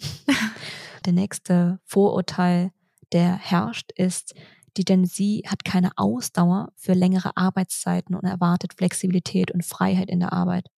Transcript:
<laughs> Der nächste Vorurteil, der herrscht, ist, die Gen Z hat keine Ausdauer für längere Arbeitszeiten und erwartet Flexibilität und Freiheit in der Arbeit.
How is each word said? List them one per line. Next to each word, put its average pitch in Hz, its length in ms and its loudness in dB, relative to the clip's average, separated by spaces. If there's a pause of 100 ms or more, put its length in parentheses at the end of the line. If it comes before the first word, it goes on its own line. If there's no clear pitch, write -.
(280)
<laughs> - 800 -4
Der 180 80 2
nächste 180 720 0
Vorurteil, 180 840 2 (400)
der 175 240 4
herrscht, - 600 -4
ist, - 380 -2 (440)
die 196 60 0
Gen 185 220 4
Z 202 420 -2
hat - 180 -6
keine 180 300 2
Ausdauer 196 800 0
für - 180 -2
längere 185 420 2
Arbeitszeiten 180 800 -2
und 185 100 -6
erwartet 180 480 0
Flexibilität 185 800 -2
und 175 140 -2
Freiheit 185 440 0
in 175 100 0
der - 140 -2
Arbeit. 180 340 -2 (120)